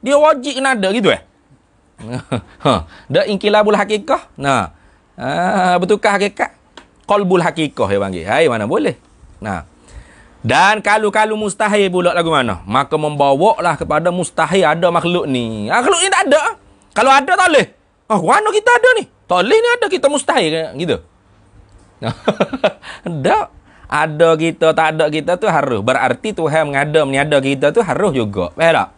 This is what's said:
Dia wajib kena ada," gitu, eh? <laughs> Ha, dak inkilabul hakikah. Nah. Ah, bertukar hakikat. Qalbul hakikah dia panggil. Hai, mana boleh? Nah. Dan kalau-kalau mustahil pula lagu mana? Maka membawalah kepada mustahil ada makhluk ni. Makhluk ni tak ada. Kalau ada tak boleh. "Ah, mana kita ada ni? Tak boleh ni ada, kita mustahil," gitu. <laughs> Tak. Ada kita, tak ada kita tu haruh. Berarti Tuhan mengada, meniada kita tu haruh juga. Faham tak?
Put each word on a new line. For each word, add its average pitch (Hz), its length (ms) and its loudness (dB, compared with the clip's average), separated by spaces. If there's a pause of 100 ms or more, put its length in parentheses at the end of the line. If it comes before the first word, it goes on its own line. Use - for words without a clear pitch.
Dia 277 160 0
wajib 285 400 2
kena 269 160 0
ada," 196 160 0
gitu, 196 240 2
eh? - 80 -2 (800)
<laughs> - 640 -10
Ha, 104 240 0 (200)
dak 180 200 0
inkilabul 208 480 2
hakikah. 202 640 -4
Nah. 131 320 -2 (480)
Ah, 180 560 0
bertukar 202 400 0
hakikat. - 400 -4 (480)
Qalbul 190 400 2
hakikah 147 460 -2
dia 101 100 0
panggil. 92 240 -6
Hai, 139 240 2
mana 113 160 -2
boleh? 180 320 -2 (480)
Nah. 95 240 -8 (720)
Dan 185 400 2
kalau-kalau 214 560 0
mustahil 208 560 -2
pula 180 240 0
lagu 165 160 0
mana? 120 320 -2
Maka 131 320 -2
membawalah 147 800 0
kepada 160 320 -2
mustahil 175 560 0
ada 170 240 2
makhluk 170 400 0
ni. 113 400 -4
Makhluk 254 320 0
ni 381 80 0
tak 381 240 2
ada. 302 240 0 (400)
Kalau 254 160 4
ada 269 160 4
tak 370 240 2
boleh. 254 140 4 (420)
"Ah, 208 160 0
mana 349 240 2
kita 415 240 2
ada 480 240 4
ni? 415 80 -4 (240)
Tak 175 160 2
boleh 392 160 2
ni 466 80 0
ada, 480 240 0
kita 302 160 0
mustahil," 262 440 0 (280)
gitu. 151 160 -2 (1040)
<laughs> 117 160 -6 (880)
Tak. 175 560 -4 (300)
Ada 160 480 2
kita, 160 320 0
tak 160 240 2
ada 156 160 0
kita 156 240 -2
tu 190 160 -2
haruh. 135 320 0
Berarti 127 480 0
Tuhan 160 400 -2
mengada, 147 320 0
meniada 139 400 0
kita 139 320 0
tu 233 80 2
haruh 180 320 0
juga. 98 400 -4
Faham 165 160 2
tak? 123 280 0